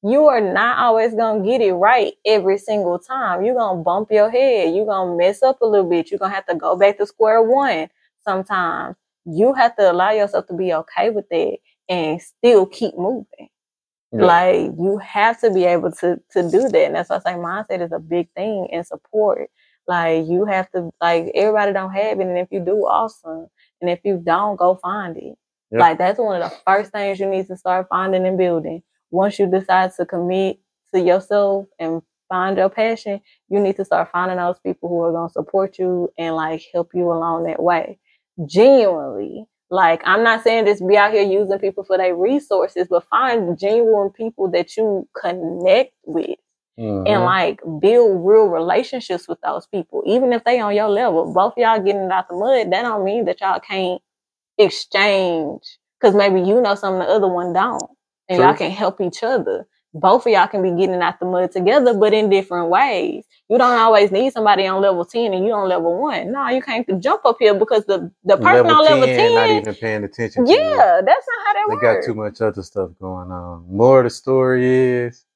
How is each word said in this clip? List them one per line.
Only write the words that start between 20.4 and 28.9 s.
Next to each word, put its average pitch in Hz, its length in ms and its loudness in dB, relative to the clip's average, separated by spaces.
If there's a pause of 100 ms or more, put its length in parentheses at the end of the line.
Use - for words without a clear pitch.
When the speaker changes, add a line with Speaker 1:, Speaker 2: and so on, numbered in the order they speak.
Speaker 1:
have 190 260 -4
to, 175 180 -6 (100)
like, 170 340 0
everybody 208 380 0
don't 190 200 -6
have 208 280 -4
it. 190 60 -2
And 180 120 -4
if 185 120 -6
you 190 100 -6
do, 185 260 -2
awesome. 165 640 -4 (320)
And 175 100 -4
if 175 140 -4
you 202 120 -2
don't, 180 400 -2
go 180 200 2
find 185 400 -8
it. - 200 -18 (360)
Speaker 2:
Yep. 113 80 0
Speaker 1:
Like, 165 180 4
that's 185 200 0
one 208 220 -2
of 165 100 -6
the - 60 -18 (100)
first 202 260 0
things 196 280 -6
you 196 80 -4
need 190 200 -4
to 185 80 -12
start 185 320 -4
finding 185 380 -2
and 185 120 -2
building. 165 440 -2 (280)